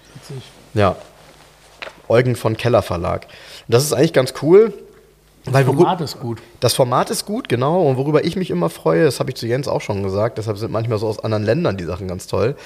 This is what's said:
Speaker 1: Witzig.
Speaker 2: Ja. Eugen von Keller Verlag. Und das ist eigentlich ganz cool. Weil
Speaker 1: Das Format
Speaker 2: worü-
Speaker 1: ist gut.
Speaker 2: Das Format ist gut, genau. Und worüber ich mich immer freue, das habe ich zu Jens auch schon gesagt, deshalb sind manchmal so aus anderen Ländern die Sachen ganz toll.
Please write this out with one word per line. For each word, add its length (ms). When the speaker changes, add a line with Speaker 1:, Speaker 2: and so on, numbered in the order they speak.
Speaker 1:
Witzig. 280
Speaker 2:
Ja. 220
Eugen 260
von 220
Keller 260
Verlag. 440
Und 40
das 120
ist 80
eigentlich 220
ganz 280
cool. 300
Weil 140
Speaker 1:
Das 140
Format 240
Speaker 2:
worü- 40
Speaker 1:
ist 140
gut. 240
Speaker 2:
Das 160
Format 340
ist 160
gut, 240
genau. 340
Und 160
worüber 260
ich 100
mich 160
immer 180
freue, 360
das 160
habe 100
ich 60
zu 100
Jens 220
auch 120
schon 220
gesagt, 360
deshalb 200
sind 140
manchmal 260
so 80
aus 140
anderen 240
Ländern 320
die 80
Sachen 240
ganz 180
toll. 400